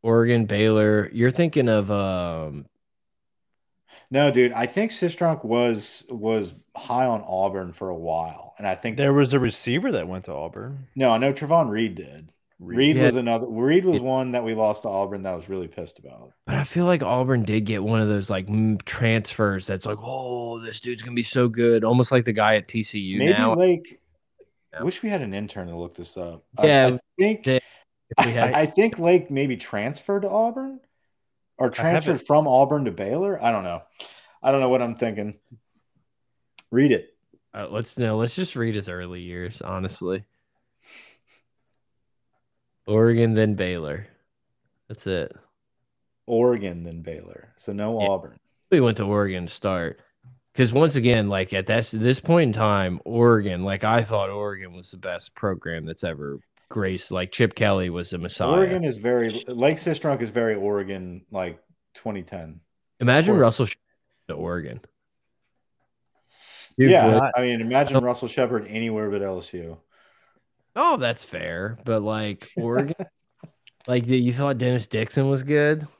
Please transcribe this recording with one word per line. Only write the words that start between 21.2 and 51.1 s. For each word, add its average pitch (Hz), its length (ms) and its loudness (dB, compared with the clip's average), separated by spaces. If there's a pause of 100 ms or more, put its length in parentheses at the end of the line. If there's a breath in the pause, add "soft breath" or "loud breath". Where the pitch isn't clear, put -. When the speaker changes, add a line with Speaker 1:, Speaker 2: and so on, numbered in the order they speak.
Speaker 1:
so 123 260 2
good," 117 360 4
almost 120 280 4
like 123 120 4
the 120 80 -2
guy 107 240 4
at 104 100 -2
T 113 160 -6
C 107 160 -6
U 95 200 -4
Speaker 2:
Maybe 147 160 4
Speaker 1:
now. 113 200 2
Speaker 2:
Lake. 175 460 2 (720)
Speaker 1:
Yeah. - 120 -10
Speaker 2:
Wish - 180 -4
we 220 80 -4
had 196 100 -2
an 101 140 -6
intern 101 340 -8
to 85 80 -10
look 85 180 -10
this - 220 -16
up. 85 280 -12 (120)
I, 160 100 2
Speaker 1:
Yeah, 139 280 6
Speaker 2:
I 123 40 -6 (200)
think, 208 280 0
Speaker 1:
if 131 140 2 (640 soft breath)
we 117 80 0
had 120 220 2
Speaker 2:
I, 151 60 4
I 156 60 4
think 220 320 2
Lake 175 320 4
maybe 135 280 -2
transferred 147 640 -4
to 202 80 -4
Auburn 247 500 -4 (800)
or 131 80 2
Speaker 3:
I 120 100 0
haven't 156 280 0
Speaker 2:
transferred 156 220 -2
from 151 220 4
Auburn 135 380 4
to 110 40 -2
Baylor. 135 520 -4
I 117 100 2
don't 101 120 -2
know. 85 180 -8 (600 loud breath)
I 135 80 4
don't 139 100 4
know 127 100 2
what 127 100 4
I'm 117 160 -4
thinking. 104 420 -6 (1300)
Read 131 220 6
it. - 220 -2 (380)
Speaker 1:
Uh, 107 180 -10
let's, 113 280 -8
no, 113 180 0
let's 117 180 -2
just 185 220 -6
read 113 200 -2
his 92 120 -6
early 90 320 -10
years, 87 400 -12
honestly. 92 640 -8 (2500 loud breath)
Oregon, 113 480 4
then 107 200 2
Baylor. 90 520 -6 (840)
That's - 180 -14
it. 92 280 -4 (920)
Speaker 2:
Oregon, 113 580 0
then 82 180 -12
Baylor. 82 540 -16
So - 160 -12
no 107 280 -4
Speaker 1:
Yeah. 101 80 2
Speaker 2:
Auburn. 95 300 -4 (320)
Speaker 1:
We 175 100 6
went 117 180 4
to 110 60 -2
Oregon 98 420 0
to 82 60 -12
start. 90 480 -4 (540)
'Cause 120 180 4
once 143 240 4
again, 117 320 2